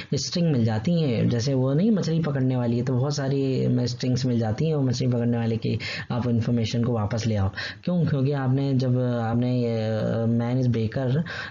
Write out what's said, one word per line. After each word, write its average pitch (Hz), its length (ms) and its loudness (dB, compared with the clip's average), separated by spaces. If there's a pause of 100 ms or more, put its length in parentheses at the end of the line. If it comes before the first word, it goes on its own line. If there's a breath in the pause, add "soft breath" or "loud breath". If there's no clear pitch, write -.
(140 loud breath)
string 165 380 0
मिल 120 120 2
जाती 117 380 0
हैं। 117 260 0
जैसे 120 260 0
वो 131 200 2
नहीं, 190 160 2
मछली 160 300 0
पकड़ने 131 360 0
वाली 120 220 0
है, 120 60 0
तो 135 100 0
बहुत 143 220 0
सारी 135 500 0 (200)
strings 127 400 -2
मिल 123 120 0
जाती 113 280 0
हैं 160 80 0
वो 143 80 0
मछली 127 260 0
पकड़ने 120 280 2
वाले 113 200 0
की, 113 220 -2 (320 loud breath)
आप 123 180 -2
information 117 560 0
को 123 80 0
वापस 110 340 -2
ले 107 100 0
आओ। 98 140 0 (340 loud breath)
क्यों? 175 220 0
क्योंकि 139 260 2
आपने 135 420 0
जब, 127 280 2
आपने, 120 640 0
अ, 113 600 0
man 117 360 2
is 123 140 2
baker, 127 460 0 (280 loud breath)